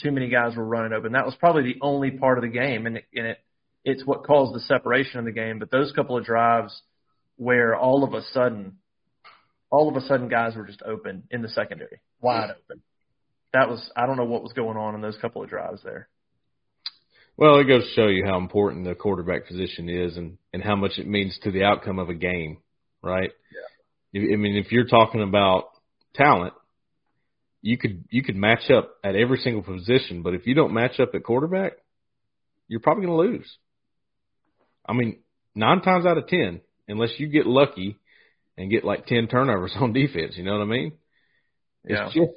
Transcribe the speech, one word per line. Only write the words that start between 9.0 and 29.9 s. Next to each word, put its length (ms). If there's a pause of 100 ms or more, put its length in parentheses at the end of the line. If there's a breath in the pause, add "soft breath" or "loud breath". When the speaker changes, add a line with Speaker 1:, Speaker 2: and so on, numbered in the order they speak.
Speaker 1:
all 180
of 60
a 60
sudden 280
guys 260
were 120
just 160
open 480
in 100
the 80
secondary, 500 (220)
wide 300
open. 320 (680)
That 160
was, 280
I 80
don't 120
know 80
what 180
was 100
going 240
on 160
in 80
those 180
couple 240
of 60
drives 340
there. 240 (1300 soft breath)
Speaker 2:
Well, 240
it 60
goes 180
to 120
show 120
you 180
how 120
important 480
the 80
quarterback 540
position 420
is 280
and, 200 (160)
and 100
how 120
much 240
it 80
means 340
to 100
the 120
outcome 340
of 120
a 40
game, 440 (440)
right? 300 (840 loud breath)
Speaker 1:
Yeah. 80
Speaker 2:
If, 120
I 40
mean, 180
if 160
you're 140
talking 380
about 420 (480)
talent, 400 (1120)
you 140
could, 340
you 100
could 140
match 340
up 220 (120)
at 120
every 240
single 240
position, 580